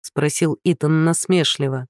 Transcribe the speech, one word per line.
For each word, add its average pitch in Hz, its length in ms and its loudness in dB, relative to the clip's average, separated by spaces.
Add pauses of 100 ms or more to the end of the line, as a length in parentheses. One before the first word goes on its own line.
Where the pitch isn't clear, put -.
спросил 147 600 -2
Итан 156 400 2
насмешливо. 147 840 0